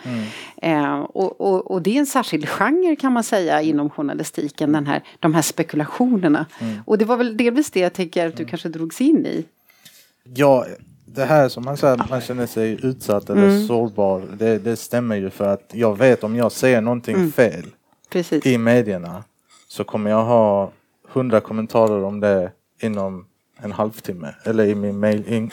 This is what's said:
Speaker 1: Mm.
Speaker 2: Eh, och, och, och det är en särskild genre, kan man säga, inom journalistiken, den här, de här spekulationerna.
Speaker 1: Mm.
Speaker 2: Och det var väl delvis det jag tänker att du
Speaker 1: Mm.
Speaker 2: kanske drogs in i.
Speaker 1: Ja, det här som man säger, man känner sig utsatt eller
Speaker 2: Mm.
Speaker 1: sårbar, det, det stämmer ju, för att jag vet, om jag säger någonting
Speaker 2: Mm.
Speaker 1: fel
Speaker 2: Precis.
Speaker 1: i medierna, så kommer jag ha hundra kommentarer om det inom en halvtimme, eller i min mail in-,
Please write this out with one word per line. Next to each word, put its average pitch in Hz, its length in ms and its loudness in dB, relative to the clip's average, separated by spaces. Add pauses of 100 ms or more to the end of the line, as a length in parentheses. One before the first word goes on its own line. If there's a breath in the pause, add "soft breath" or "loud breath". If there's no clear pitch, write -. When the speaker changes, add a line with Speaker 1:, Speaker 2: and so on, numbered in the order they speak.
Speaker 1:
Mm. 165 800 -4
Speaker 2:
Eh, 143 160 -2
och, - 420 -4
och, 185 300 0
och 185 100 -2
det 208 140 0
är 285 40 2
en 285 60 2
särskild 220 440 -2
genre, 311 460 2
kan 269 180 0
man 233 100 2
säga, 160 380 0
inom 151 280 0
journalistiken, 147 800 -4
den 147 160 0
här, 151 140 -2 (180 loud breath)
de 156 140 2
här 160 80 4
spekulationerna. 165 1040 0 (140 loud breath)
Speaker 1:
Mm. 113 160 -6 (100)
Speaker 2:
Och 214 120 2
det 214 80 2
var 240 120 2
väl 226 200 -2
delvis 240 340 0
det 190 80 0
jag 180 140 2
tänker 170 340 -2
att 160 100 -8
du 165 60 -8
Speaker 1:
Mm. - 60 -10
Speaker 2:
kanske 175 200 -8
drogs 165 320 -8
in 269 240 4
i. - 200 -6 (920 soft breath)
Speaker 1:
Ja, 135 300 6 (400)
det 127 200 -4
här 143 240 4
som 120 160 -8
man 139 120 -6
säger, 131 320 2
man 127 120 -4
känner 123 240 -6
sig 110 400 -2
utsatt 107 440 -2
eller 101 200 4
Speaker 2:
Mm. 104 180 2
Speaker 1:
sårbar, 104 540 0 (160)
det, 110 200 2
det 110 180 -2
stämmer 120 400 -2
ju, 95 140 -4
för 101 240 -4
att - 200 -8
jag 107 240 0
vet, 123 260 4
om 110 120 -4
jag 117 160 0
säger 127 300 2
någonting 120 340 -2
Speaker 2:
Mm. 175 160 2
Speaker 1:
fel 101 340 0 (460)
Speaker 2:
Precis. 170 340 -2
Speaker 1:
i 127 120 4
medierna, 104 640 0 (440 soft breath)
så - 160 -10
kommer 107 260 -4
jag 110 140 4
ha 107 480 4 (400)
hundra 123 280 2
kommentarer 110 640 2
om 101 160 -6
det 95 320 2 (300)
inom 98 440 -6 (360)
en 104 100 -8
halvtimme, 92 640 -6 (100)
eller 110 220 2
i 104 100 2
min 101 240 -4
mail 107 280 2
in-, 113 260 -4